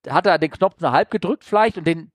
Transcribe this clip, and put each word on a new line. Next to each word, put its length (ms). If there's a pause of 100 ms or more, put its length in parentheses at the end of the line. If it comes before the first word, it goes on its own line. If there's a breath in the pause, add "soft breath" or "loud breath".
hat 180
er 120
den 120
Knopf 300
nur 120
halb 180
gedrückt 340
vielleicht 320
und 100
den, 280